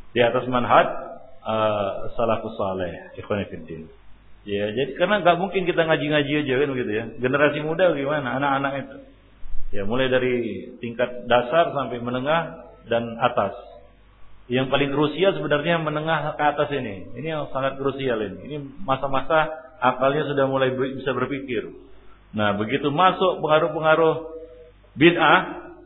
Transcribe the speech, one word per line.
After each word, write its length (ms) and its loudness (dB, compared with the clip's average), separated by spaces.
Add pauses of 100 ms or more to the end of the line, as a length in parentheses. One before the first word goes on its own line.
(140)
di 80 4
atas 240 2
manhaj, 400 4 (560)
eh, 480 0 (240)
salafus 400 0
saleh, 640 -6
ikhwani 320 -4
fiddin. 400 -14 (560)
Ya, 240 -2
jadi 240 -4
karena 320 2
nggak 160 4
mungkin 240 -2
kita 240 0
ngaji-ngaji 480 2
aja, 160 0
kan 160 2
begitu, 240 -2
ya. 100 -2 (140)
Generasi 480 2
muda 320 4
gimana? 400 -2
Anak-anak 400 0
itu. 180 -10 (800)
Ya, 80 4
mulai 240 2
dari 720 0
tingkat 480 -4
dasar 480 2
sampai 240 -4
menengah 720 -4 (160)
dan 320 -2
atas. 400 0 (920)
Yang 240 0
paling 160 2
krusial 480 2
sebenarnya 400 0
menengah 560 -2
ke 100 -2
atas 300 0
ini. 400 -8
Ini 160 -8
yang 240 -4
sangat 240 -2
krusial 400 -2
ini. 320 -6
Ini 60 -8 (260)
masa-masa 680 0 (300)
akalnya 480 2
sudah 240 2
mulai 240 2
be-, 240 -4
bisa 160 -4
berpikir. 560 -4 (640)
Nah, 240 2
begitu 320 0
masuk 480 2
pengaruh-pengaruh 760 2 (840)
bid'ah, 420 8 (460)